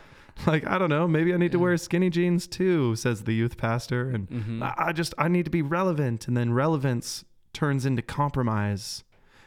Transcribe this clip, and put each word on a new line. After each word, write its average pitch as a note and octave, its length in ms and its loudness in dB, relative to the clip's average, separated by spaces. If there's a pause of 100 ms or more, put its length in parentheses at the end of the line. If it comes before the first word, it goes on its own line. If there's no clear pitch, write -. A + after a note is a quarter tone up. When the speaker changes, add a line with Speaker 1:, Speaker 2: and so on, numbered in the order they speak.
Speaker 1:
<laughs> - 360 -16
Speaker 2:
like, D#3+ 220 2
"I - 100 2
don't F3+ 120 2
know, D#3 180 2
maybe E3 260 2
I F3 40 0
need F3 160 2
to F3+ 40 2
Speaker 1:
Yeah. E3+ 60 2
Speaker 2:
wear F3+ 140 2
skinny F3 340 0
jeans F3 340 2
too," D#3+ 500 0
says A2 280 -2
the A2+ 100 0
youth A2+ 240 0
pastor. B2 540 -2
And G#2 180 -4
Speaker 1:
Mm-hmm. A2+ 320 -6
Speaker 2:
I, - 160 -4
I E3+ 140 -2
just, D#3+ 260 -4
I D#3 120 0
need F3 160 2
to D#3+ 60 -6
be E3+ 120 2
relevant. D3 640 0
And B2 100 0
then A#2 160 2
relevance C3+ 720 0 (280)
turns C#3 320 0
into B2+ 180 0
compromise A2 1000 -2 (440)